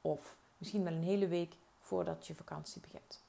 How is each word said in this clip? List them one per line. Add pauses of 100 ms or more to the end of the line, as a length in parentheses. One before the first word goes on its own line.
of (220)
misschien
wel
een
hele
week (280)
voordat
je
vakantie
begint.